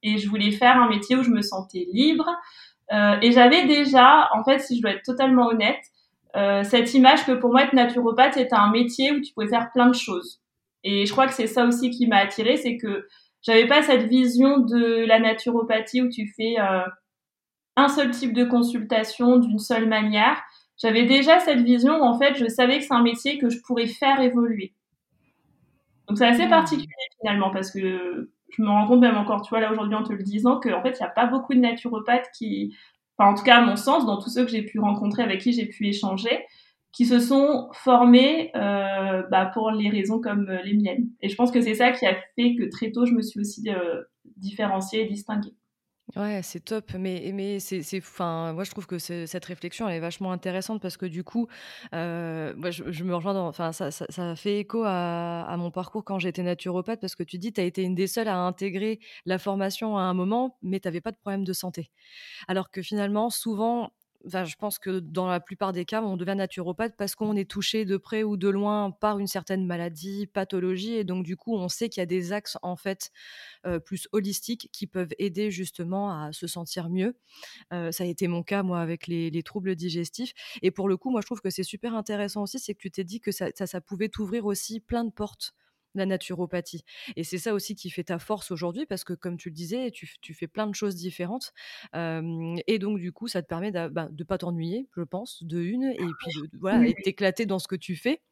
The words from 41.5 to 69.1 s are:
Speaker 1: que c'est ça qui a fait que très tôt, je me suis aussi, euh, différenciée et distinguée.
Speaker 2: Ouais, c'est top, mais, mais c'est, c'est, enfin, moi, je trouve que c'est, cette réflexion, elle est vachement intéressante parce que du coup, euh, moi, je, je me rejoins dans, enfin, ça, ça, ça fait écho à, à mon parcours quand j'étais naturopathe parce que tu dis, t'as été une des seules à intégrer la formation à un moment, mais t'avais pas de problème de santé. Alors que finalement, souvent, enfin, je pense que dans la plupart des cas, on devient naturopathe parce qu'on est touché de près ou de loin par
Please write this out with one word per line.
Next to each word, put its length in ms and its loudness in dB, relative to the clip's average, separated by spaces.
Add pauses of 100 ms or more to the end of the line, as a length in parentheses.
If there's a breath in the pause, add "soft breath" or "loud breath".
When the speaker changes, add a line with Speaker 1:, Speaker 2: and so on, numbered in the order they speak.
Speaker 1:
que 100 2
c'est 140 0
ça 180 4
qui 140 -2
a 80 2 (220)
fait 180 2
que 160 -4
très 220 -6
tôt, 120 0
je 80 2
me 100 2
suis 180 -8
aussi, 280 -8
euh, 340 -4 (340)
différenciée 680 -4
et 40 -4
distinguée. 480 -8 (600)
Speaker 2:
Ouais, 280 -6
c'est 180 -14
top, 340 -10
mais, 400 -8
mais 240 -6
c'est, 240 -8
c'est, 160 -10
enfin, 540 -8
moi, 100 -8
je 80 -12
trouve 160 -14
que 100 -10
c'est, 300 -10
cette 180 -12
réflexion, 440 -12
elle 80 -6
est 40 -8
vachement 300 -8
intéressante 500 -8
parce 160 -12
que 80 -12
du 200 -10
coup, 240 -6 (460 loud breath)
euh, 600 -8
moi, 140 -8
je, 220 -12
je 120 -10
me 100 -4
rejoins 200 -4
dans, 140 -4
enfin, 240 -8
ça, 180 -8
ça, 180 -12
ça 280 -10
fait 240 -4
écho 240 -6
à, 580 -6
à 140 -10
mon 160 -6
parcours 320 -10
quand 160 -6
j'étais 240 -6
naturopathe 560 -6
parce 160 -12
que 80 -10
tu 140 -14
dis, 140 -10
t'as 120 -4
été 180 -6
une 140 -4
des 100 -2
seules 220 -6
à 100 -4
intégrer 640 -6 (260 loud breath)
la 120 -4
formation 600 -6
à 40 -2
un 120 -2
moment, 480 -4
mais 160 -6
t'avais 220 -8
pas 100 -10
de 80 -14
problème 260 -8
de 80 -6
santé. 380 -10 (580 loud breath)
Alors 220 -6
que 120 -12
finalement, 480 -4
souvent, 600 -6 (360)
enfin, 180 -6
je 120 -12
pense 240 -10
que 180 -6
dans 300 -6
la 120 -4
plupart 320 -8
des 120 -8
cas, 180 -6
on 140 -6
devient 200 -6
naturopathe 600 -8
parce 180 -8
qu'on 220 -4
est 120 -4
touché 360 -6
de 120 -4
près 280 -6
ou 120 -4
de 120 -2
loin 420 -2
par 300 -4